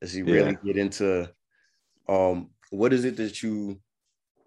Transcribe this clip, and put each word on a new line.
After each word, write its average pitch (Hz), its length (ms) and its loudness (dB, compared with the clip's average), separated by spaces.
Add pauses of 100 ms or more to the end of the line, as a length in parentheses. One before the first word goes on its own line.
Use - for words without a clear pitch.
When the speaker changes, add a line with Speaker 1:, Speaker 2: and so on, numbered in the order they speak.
Speaker 1:
let's 90 140 -10
Speaker 2:
Yeah. 95 80 -4
Speaker 1:
really 92 420 4
get 98 120 -2
into, 98 540 0 (800)
um, 92 400 2 (220)
what 110 200 2
is 127 140 2
it 117 120 -4
that 110 260 -6
you 104 360 -6 (680)